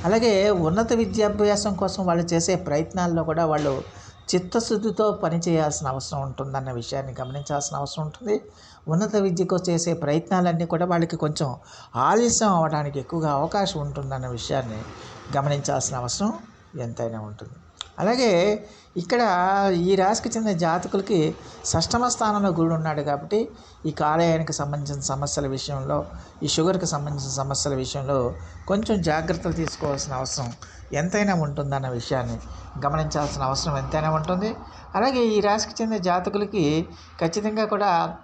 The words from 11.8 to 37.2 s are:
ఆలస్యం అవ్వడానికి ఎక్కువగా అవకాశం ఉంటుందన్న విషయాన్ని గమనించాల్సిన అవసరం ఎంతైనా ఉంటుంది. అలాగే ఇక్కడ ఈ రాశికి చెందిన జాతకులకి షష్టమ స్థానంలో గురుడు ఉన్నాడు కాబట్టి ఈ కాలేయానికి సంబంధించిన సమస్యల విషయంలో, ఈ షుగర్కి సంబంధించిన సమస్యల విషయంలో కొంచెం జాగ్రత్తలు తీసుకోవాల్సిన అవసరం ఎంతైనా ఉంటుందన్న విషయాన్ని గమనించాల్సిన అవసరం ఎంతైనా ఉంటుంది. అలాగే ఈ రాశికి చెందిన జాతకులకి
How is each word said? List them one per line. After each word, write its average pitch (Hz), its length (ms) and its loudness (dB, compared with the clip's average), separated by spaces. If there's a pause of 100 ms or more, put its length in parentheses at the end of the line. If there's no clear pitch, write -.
ఆలస్యం 214 520 4
అవ్వడానికి 151 500 2
ఎక్కువగా 151 340 0
అవకాశం 165 480 0
ఉంటుందన్న 135 460 -4
విషయాన్ని 120 560 -4 (540)
గమనించాల్సిన 143 600 0
అవసరం 127 360 -2 (480)
ఎంతైనా 113 400 -4
ఉంటుంది. 107 320 -12 (460)
అలాగే 208 680 4 (320)
ఇక్కడ 208 240 0 (540)
ఈ 175 200 4
రాశికి 196 340 2
చెందిన 220 280 0
జాతకులకి 175 760 2 (300)
షష్టమ 233 440 2
స్థానంలో 208 420 2
గురుడు 165 240 2
ఉన్నాడు 156 280 0
కాబట్టి 151 460 0 (380)
ఈ 156 40 2
కాలేయానికి 160 600 2
సంబంధించిన 143 480 -4
సమస్యల 143 460 -2
విషయంలో, 135 600 -2 (360)
ఈ 151 60 0
షుగర్కి 175 380 2
సంబంధించిన 143 440 -4
సమస్యల 139 440 -2
విషయంలో 131 600 0 (340)
కొంచెం 202 340 2
జాగ్రత్తలు 165 500 0
తీసుకోవాల్సిన 147 600 -2
అవసరం 127 400 -4 (400)
ఎంతైనా 185 420 2
ఉంటుందన్న 143 540 -2
విషయాన్ని 120 500 -2 (480)
గమనించాల్సిన 147 560 0
అవసరం 135 360 0
ఎంతైనా 156 320 0
ఉంటుంది. 180 460 0 (380)
అలాగే 240 320 4
ఈ 214 140 4
రాశికి 214 420 0
చెందిన 220 160 0
జాతకులకి 180 880 0 (320)